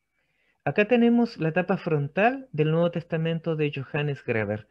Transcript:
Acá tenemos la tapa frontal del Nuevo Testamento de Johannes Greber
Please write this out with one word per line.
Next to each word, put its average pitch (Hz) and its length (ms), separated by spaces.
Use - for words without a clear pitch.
Acá 208 220
tenemos 233 500
la 160 140
tapa 180 260
frontal 185 760
del 151 200
Nuevo 170 180
Testamento 165 640
de 151 160
Johannes 147 540
Greber 107 460